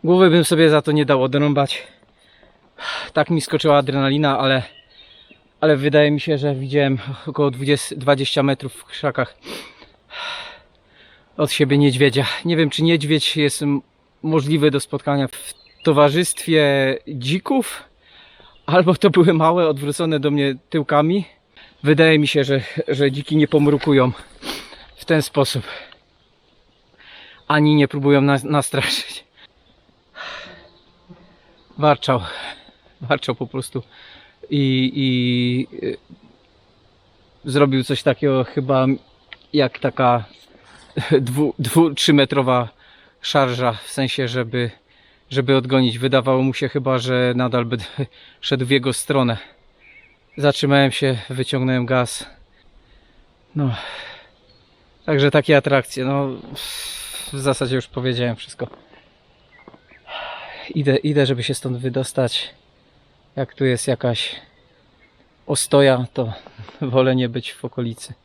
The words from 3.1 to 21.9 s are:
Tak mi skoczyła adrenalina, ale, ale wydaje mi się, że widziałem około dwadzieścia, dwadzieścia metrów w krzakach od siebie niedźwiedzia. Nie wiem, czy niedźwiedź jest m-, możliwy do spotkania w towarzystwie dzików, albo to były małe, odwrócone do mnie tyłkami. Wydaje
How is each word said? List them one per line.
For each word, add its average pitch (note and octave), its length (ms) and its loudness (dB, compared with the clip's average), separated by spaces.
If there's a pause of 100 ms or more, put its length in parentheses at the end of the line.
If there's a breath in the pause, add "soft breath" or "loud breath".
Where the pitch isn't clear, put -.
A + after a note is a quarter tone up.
Tak D3+ 160 0
mi E3 120 2
skoczyła D3 360 2
adrenalina, C#3 600 0
ale, C3 240 0 (1000 soft breath)
ale D3+ 160 4
wydaje D3 340 4
mi D3 80 0
się, D3+ 180 -2
że C#3 180 -2
widziałem C3+ 420 0 (300 loud breath)
około D3 240 0
dwadzieścia, C3+ 440 -2
dwadzieścia C3+ 480 0
metrów C3+ 300 -2
w - 120 -20
krzakach - 520 -6 (2000 loud breath)
od D3+ 140 -2
siebie C#3+ 260 2
niedźwiedzia. C3+ 480 4 (200)
Nie E3+ 120 0
wiem, D#3+ 120 2
czy D3+ 140 -2
niedźwiedź D#3 540 0
jest D3 240 0
m-, C#3+ 200 0 (420)
możliwy D3+ 480 2
do C#3 80 -2
spotkania C#3 480 -4
w - 260 -16 (300)
towarzystwie C#3+ 1120 2 (100)
dzików, D#3+ 760 -4 (840 soft breath)
albo F3 300 4
to G3+ 140 4
były E3+ 240 6
małe, D#3+ 340 4
odwrócone D3 520 -2
do C#3+ 120 0
mnie C#3 240 0 (140)
tyłkami. D#3+ 560 0 (580 soft breath)
Wydaje D#3 360 6